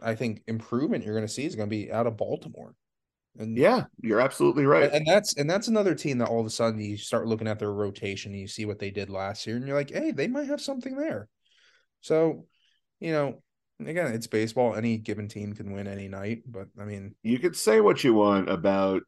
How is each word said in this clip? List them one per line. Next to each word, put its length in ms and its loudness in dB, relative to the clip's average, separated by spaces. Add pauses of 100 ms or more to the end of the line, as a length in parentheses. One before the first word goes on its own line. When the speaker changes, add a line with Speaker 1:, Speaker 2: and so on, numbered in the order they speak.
Speaker 1:
I 140 -2
think, 320 -4
improvement 560 -2
you're 120 -4
gonna 120 -2
see 180 -6
is 120 -6
gonna 100 -4
be 240 -4
out 160 2
of 80 -2
Baltimore. 600 -8 (640)
And 200 -6
Speaker 2:
Yeah, 280 6 (140)
you're 220 2
absolutely 440 2
right. 200 6
Speaker 1:
and, 80 2
and 120 2
that's, 300 4
and 140 0
that's 180 0
another 280 2
team 240 -2
that 100 0
all 100 0
of 60 0
a 40 -6
sudden 300 0
you 160 -6
start 320 -4
looking 200 -2
at 120 -4
their 140 -2
rotation 580 -4
and 80 -10
you 80 -10
see 160 -8
what 160 -6
they 100 -6
did 200 -6
last 360 -6
year 120 -4
and 100 -6
you're 80 -2
like, 160 -2
"Hey, 200 -2
they 160 -2
might 200 -4
have 140 -4
something 340 -8
there." 320 -6 (720)
So, 460 0 (560)
you 100 -4
know, 320 -2 (420)
again, 280 -2
it's 140 -4
baseball. 480 2
Any 220 0
given 300 -6
team 260 -10
can 200 -10
win 140 -8
any 200 -10
night, 400 -6
but, 200 -14 (120)
I 60 -12
mean 360 -12
Speaker 2:
You 160 2
could 200 0
say 240 6
what 200 6
you 120 6
want 360 6
about 580 2